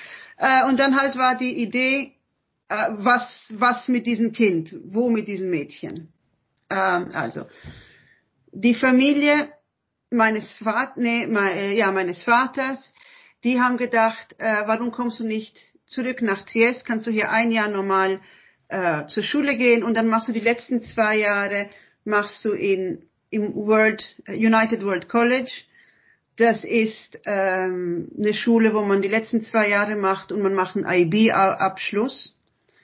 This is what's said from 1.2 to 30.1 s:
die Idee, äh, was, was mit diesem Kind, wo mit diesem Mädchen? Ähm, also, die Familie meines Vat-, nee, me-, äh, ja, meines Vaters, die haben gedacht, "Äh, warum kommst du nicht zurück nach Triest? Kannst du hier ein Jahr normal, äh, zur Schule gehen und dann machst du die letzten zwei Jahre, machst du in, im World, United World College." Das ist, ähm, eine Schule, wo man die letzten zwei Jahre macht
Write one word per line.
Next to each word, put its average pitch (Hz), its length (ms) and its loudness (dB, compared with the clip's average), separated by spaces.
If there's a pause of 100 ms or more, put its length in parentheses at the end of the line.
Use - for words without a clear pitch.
die 254 240 -4
Idee, 262 500 -2 (560)
äh, 214 220 -2
was, 240 560 0 (100)
was 247 320 0
mit 240 180 0
diesem 226 260 0
Kind, 180 420 0 (100)
wo 226 240 -2
mit 214 200 0
diesem 190 220 -6
Mädchen? 160 580 -8 (600)
Ähm, 185 440 0
also, - 340 -8 (1040)
die 226 240 2
Familie 285 760 4 (580)
meines 220 540 0
Vat-, 226 320 -2
nee, 233 300 -2
me-, 202 260 0
äh, 196 240 -2
ja, 196 160 2
meines 185 320 -4
Vaters, 262 680 0 (520)
die 247 160 2
haben 247 160 2
gedacht, 226 640 0
"Äh, 214 280 -2
warum 226 240 -2
kommst 240 300 -6
du 226 40 -6
nicht 220 340 -6 (280)
zurück 254 360 -6
nach 220 200 0
Triest? 240 420 0
Kannst 220 220 -6
du 233 40 -2
hier 214 200 0
ein 226 200 2
Jahr 214 180 0
normal, 190 520 0 (480)
äh, 165 380 -2
zur - 160 -4
Schule 277 340 0
gehen 233 260 4
und 226 120 0
dann 226 140 2
machst 226 200 0
du 240 40 -2
die 214 80 -4
letzten 233 420 -2
zwei 214 360 0
Jahre, 202 500 0 (360)
machst 208 400 -2
du 214 80 0
in, 185 520 -2 (260)
im 208 240 -4
World, 214 480 2 (260)
United 220 540 2
World 185 260 -2
College." 247 440 0 (840)
Das 226 280 2
ist, - 640 -2
ähm, 185 920 -2
eine 208 140 0
Schule, 220 400 4
wo 214 100 0
man 196 200 2
die 196 60 -2
letzten 220 340 -2
zwei 214 260 0
Jahre 208 280 0
macht 196 360 -2